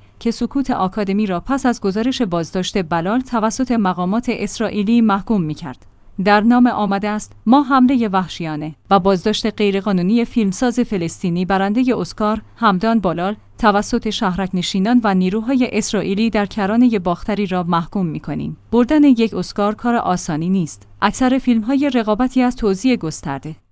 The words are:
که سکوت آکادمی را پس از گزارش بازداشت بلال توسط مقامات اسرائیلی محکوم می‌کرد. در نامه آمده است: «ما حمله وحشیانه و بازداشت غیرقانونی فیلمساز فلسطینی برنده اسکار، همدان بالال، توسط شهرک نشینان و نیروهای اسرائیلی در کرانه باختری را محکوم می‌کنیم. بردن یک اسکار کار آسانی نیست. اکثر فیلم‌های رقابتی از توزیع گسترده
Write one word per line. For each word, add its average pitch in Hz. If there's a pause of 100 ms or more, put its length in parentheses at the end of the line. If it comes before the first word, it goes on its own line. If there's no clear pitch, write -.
(180)
که 233
سکوت 254
آکادمی 196
را 180
پس 269
از 240
گزارش 226
بازداشت 180
بلال 170
توسط 247
مقامات 190
اسرائیلی 214
محکوم 202
می‌کرد. 151 (380)
در 208
نامه 247
آمده 202
است: 208 (140)
«ما 269
حمله 254
وحشیانه 156 (160)
و 196
بازداشت 196
غیرقانونی 196
فیلمساز 240
فلسطینی 180
برنده 208
اسکار، 214 (140)
همدان 220
بالال، 180 (220)
توسط 214
شهرک 190
نشینان 190
و 202
نیروهای 220
اسرائیلی 208
در 208
کرانه 220
باختری 185
را 180
محکوم 170
می‌کنیم. 147 (160)
بردن 247
یک 226
اسکار 202
کار 240
آسانی 175
نیست. 185 (140)
اکثر 254
فیلم‌های 254
رقابتی 240
از 247
توزیع 226
گسترده 156 (160)